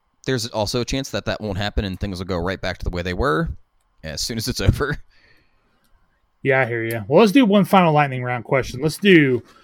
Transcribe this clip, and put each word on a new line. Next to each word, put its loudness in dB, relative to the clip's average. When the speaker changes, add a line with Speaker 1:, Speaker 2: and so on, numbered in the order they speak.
Speaker 1:
there's -2
also -2
a -4
chance -6
that -4
that -6
won't -6
happen -4
and -6
things -6
will -8
go -4
right -4
back -6
to -14
the -4
way -4
they -4
were -2
as -10
soon -6
as -6
it's -4
<laughs> 0
over. 0
Speaker 2:
Yeah, 2
I 0
hear -4
you. -6
Well, 6
let's 4
do 6
one 4
final 4
lightning 0
round -6
question. -2
Let's -2
do 4